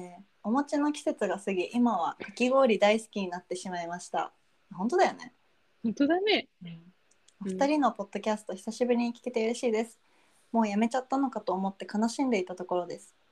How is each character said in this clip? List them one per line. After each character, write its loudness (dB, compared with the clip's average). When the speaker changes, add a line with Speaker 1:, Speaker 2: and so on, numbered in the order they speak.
Speaker 1:
お -4
餅 0
の 0
季 -8
節 -2
が -2
過 -4
ぎ、 -2
今 2
は -2
か -14
き 0
氷 6
大 4
好 -16
き -6
に -4
な -8
っ -14
て -8
し -10
ま -6
い -8
ま -8
し -14
た。 -2
本 -4
当 0
だ 6
よ 0
ね。 -18
Speaker 2:
本 0
当 4
だ 4
ね。 2
Speaker 1:
う -14
ん。 -18
お -10
二 2
人 4
の 4
ポ -8
ッ -16
ド -6
キ -2
ャ 2
ス -12
ト、 -8
Speaker 2:
う -4
ん。 -10
Speaker 1:
久 -8
し 0
ぶ 2
り 4
に 0
聞 -16
け -6
て -2
嬉 -2
し 0
い 2
で 0
す。 -20
も 4
う 2
や -2
め 2
ち -6
ゃ 0
っ -12
た 0
の 2
か -6
と -2
思 0
っ -14
て -10
悲 2
し -2
ん 2
で 2
い 0
た -8
と -8
こ -2
ろ -2
で -10
す。 -20